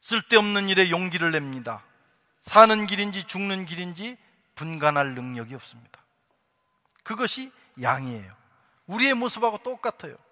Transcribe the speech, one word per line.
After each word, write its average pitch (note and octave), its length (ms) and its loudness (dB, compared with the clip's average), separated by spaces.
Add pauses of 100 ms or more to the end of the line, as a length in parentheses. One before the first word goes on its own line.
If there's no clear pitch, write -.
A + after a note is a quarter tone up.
쓸데없는 G#3 680 2
일에 F#3 200 4
용기를 E3+ 420 -2
냅니다. C3 520 -6 (580)
사는 G#3+ 440 8
길인지 G3 400 -4
죽는 F#3+ 400 -6
길인지 F3+ 520 -12 (380)
분간할 D3 600 0
능력이 B2 400 -10
없습니다. - 460 -20 (1000)
그것이 B3+ 480 -6 (300)
양이에요. A#2+ 540 -4 (520)
우리의 A#3+ 260 2
모습하고 A#3 460 -2
똑같아요. A#3 560 -8 (160)